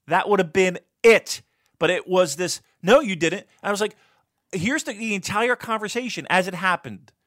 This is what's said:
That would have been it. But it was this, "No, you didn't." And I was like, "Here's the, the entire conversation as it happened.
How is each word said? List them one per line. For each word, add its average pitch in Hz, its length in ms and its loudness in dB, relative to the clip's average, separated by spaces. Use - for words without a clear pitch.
That 175 220 0
would 202 100 2
have 175 160 0
been 185 240 2
it. - 400 4
But 165 120 0
it 180 180 -2
was 180 280 2
this, 175 240 -6
"No, 233 180 6
you 208 140 -4
didn't." 165 280 -2
And - 60 -6
I - 20 0
was 202 120 -2
like, 214 120 -4
"Here's 208 320 -2
the, 262 100 -8
the 214 200 -6
entire 214 400 -2
conversation 220 760 -6
as 185 180 2
it 185 60 -10
happened. 170 580 -4